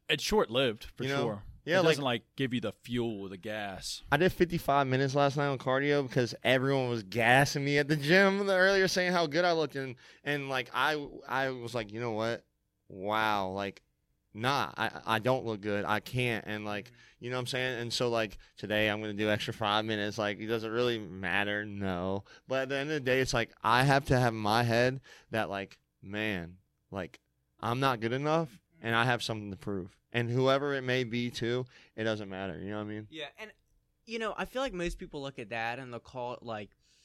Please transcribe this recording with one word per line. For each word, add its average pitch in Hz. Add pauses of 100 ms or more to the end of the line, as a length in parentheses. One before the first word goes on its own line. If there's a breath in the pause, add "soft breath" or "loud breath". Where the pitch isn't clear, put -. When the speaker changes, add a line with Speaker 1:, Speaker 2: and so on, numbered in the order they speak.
Speaker 1:
It's 156
short-lived, 127 (120)
for -
Speaker 2:
You 131
know? 139
Speaker 1:
sure. 104 (220)
Speaker 2:
Yeah, 175
Speaker 1:
It -
Speaker 2:
like 165
Speaker 1:
doesn't, 143
like, 120 (120)
give 127
you 120
the 104
fuel, 117
the 98
gas. 101
Speaker 2:
I 143
did 175
fifty-five 143
minutes 131
last 143
night 143
on 135
cardio 139
because 123
everyone 131
was 120
gassing 120
me 143
at 143
the 151
gym 196
earlier, 190
saying 180
how 175
good 160
I 175
looked, 151
and, 135 (280 loud breath)
and, 143
like, 127
I, 135 (360)
I 131
was 120
like, 110
"You 110
know 120
what? 110 (460)
Wow, 101
like, 98 (500)
nah, 117
I, 107
I 110
don't 117
look 110
good. 101
I 104
can't." 123
And, 107
like, 104
Speaker 3:
Mm-hmm. -
Speaker 2:
you 120
know 127
what 127
I'm 120
saying? 127
And 117
so, 123
like, 113 (180 soft breath)
today 107
I'm 107
gonna 107
do 104
extra 104
five 107
minutes. 107
Like, 104
it 104
doesn't 113
really 120
matter, 101
no. 98 (220 loud breath)
But 131
at 131
the 139
end 139
of 156
the 151
day, 127
it's 131
like, 117 (100)
I 120
have 139
to 135
have 123
in 113
my 107
head 120 (300 loud breath)
that, 107
like, 98 (240)
man, 95 (340)
like, 95 (400)
I'm 117
not 131
good 113
enough, 156 (220)
and 113
I 117
have 123
something 107
to 95
prove. 98 (160)
And 117
whoever 135
it 135
may 127
be, 120
too, 120 (280 loud breath)
it 110
doesn't 107
matter. 92
You 95
know 104
what 107
I 107
mean? 107
Speaker 3:
Yeah, 156 (120)
and, 214 (560)
you 226
know, 220
I 190
feel 254
like 262
most 175
people 151
look 135
at 107
that 117
and 127
they'll 117
call 123
it, -
like, 107 (340 soft breath)